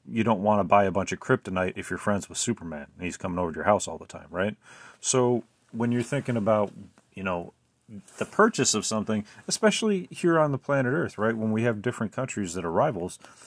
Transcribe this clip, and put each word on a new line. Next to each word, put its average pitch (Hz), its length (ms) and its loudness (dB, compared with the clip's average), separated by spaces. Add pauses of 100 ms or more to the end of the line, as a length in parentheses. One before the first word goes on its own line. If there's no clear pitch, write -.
you 110 180 0
don't 104 180 2
wanna 104 220 4
buy 101 200 6
a 95 60 2
bunch 92 220 -2
of 90 80 -8
kryptonite 92 560 0
if 98 120 -10
you're 92 100 -4
friends 101 300 -2
with - 80 -12
Superman 78 600 -6
and 90 100 -8
he's 85 100 -6
coming 90 220 -6
over 85 140 -2
to - 20 -12
your 78 100 -6
house 101 240 2
all 80 100 -10
the - 60 -16
time, - 260 -16
right? 98 260 -2 (440)
So 123 440 2 (280)
when 120 180 -2
you're 120 120 0
thinking 131 340 -2
about, 107 360 2 (420)
you 95 80 -12
know, 90 320 -4 (640)
the - 60 -4
purchase 208 500 2
of 104 100 0
something, 107 400 -2 (220)
especially 202 640 0
here 165 300 2
on 151 100 4
the 131 80 -2
planet 135 340 0
Earth, 147 260 -2
right? 113 180 2
When 110 160 -2
we 110 100 0
have 110 200 0
different 117 300 -4
countries 104 420 -6
that 90 100 -4
are 82 80 -2
rivals, 98 440 0 (300)